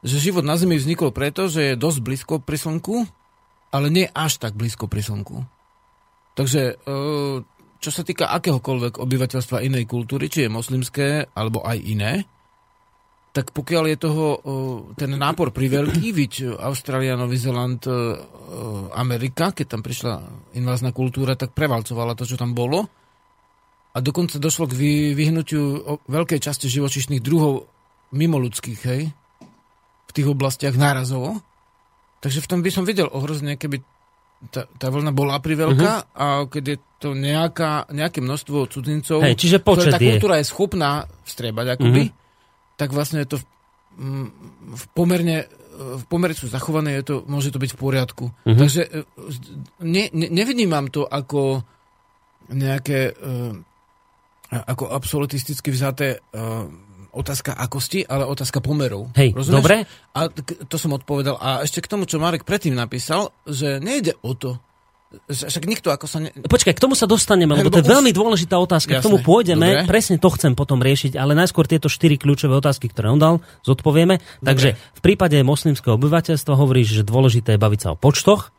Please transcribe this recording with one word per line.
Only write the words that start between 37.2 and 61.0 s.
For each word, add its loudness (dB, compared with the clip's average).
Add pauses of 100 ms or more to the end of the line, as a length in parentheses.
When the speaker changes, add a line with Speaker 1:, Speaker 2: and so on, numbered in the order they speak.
Speaker 1:
nejaké -4
množstvo -4
cudzincov, -2
Speaker 2:
Hej, 6
čiže 4
Speaker 1:
ktoré 2
Speaker 2:
počet 6
Speaker 1:
tá 4
Speaker 2:
je. 6
Speaker 1:
kultúra 4
je 0
schopná -2 (320)
vstriebať -8
akoby, 4
Speaker 2:
Mhm. -4 (600)
Speaker 1:
tak -2
vlastne -2
je -6
to -4
v, -10 (520)
mm, -8 (440)
v -16
pomerne, 2 (380)
v -12
pomere 0
sú -10
zachované, -2
je -6
to, -4 (120)
môže -2
to -8
byť -4
v -14
poriadku. -2 (200)
Speaker 2:
Mhm. 6
Speaker 1:
Takže, 6
e, -8 (840)
ne-, 0
ne-, -2
nevnímam 0
to -2
ako -2 (840)
nejaké, -2
e, -14 (1400)
ako -6
absolutisticky -4
vzaté, -2
e, -16 (920)
otázka -8
akosti, -6
ale -4
otázka -4
pomerov. -2
Speaker 2:
Hej, 8
Speaker 1:
Rozumieš? 2
Speaker 2:
dobre. 6 (360)
Speaker 1:
A -2
k-, -12
to -8
som -2
odpovedal. -2